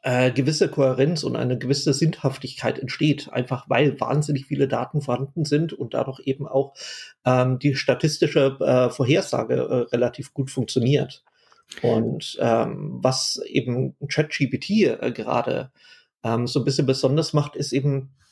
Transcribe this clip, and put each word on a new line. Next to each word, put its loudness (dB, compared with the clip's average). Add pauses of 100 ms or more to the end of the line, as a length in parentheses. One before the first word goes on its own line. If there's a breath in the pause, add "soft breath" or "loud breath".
äh, 4
gewisse 2
Kohärenz 2
und -2
eine 0
gewisse 0
Sinnhaftigkeit -2
entsteht, -2
einfach -6
weil 2
wahnsinnig 0
viele 0
Daten -2
vorhanden -4
sind 0
und -10
dadurch -4
eben -4
auch, 0 (500 loud breath)
ähm, 4
die 2
statistische, 2
äh, 4
Vorhersage, 0
äh, 0
relativ -2
gut -4
funktioniert. 0 (580 soft breath)
Und, 0
ähm, 0
was 0
eben -2 (140)
Chat -2
G 0
P -4
T, 2
äh, -2
gerade, -2 (520 soft breath)
ähm, 0
so -2
ein -2
bisschen 2
besonders 0
macht, 0
ist -6
eben, -2 (160 soft breath)